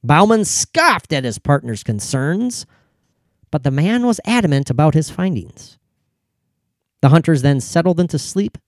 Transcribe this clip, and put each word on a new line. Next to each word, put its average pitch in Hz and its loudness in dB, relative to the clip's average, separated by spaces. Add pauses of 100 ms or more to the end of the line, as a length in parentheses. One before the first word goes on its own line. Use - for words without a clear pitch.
Bauman 196 4
scoffed - -2
at 135 -4
his 113 -6
partner's 123 -2
concerns, 147 -4 (840)
but 147 -4
the 135 0
man 208 0
was 233 0
adamant 175 0
about 151 2
his 156 2
findings. - -8 (1200)
The 143 4
hunters 151 4
then 139 2
settled 170 0
into 175 -2
sleep - -6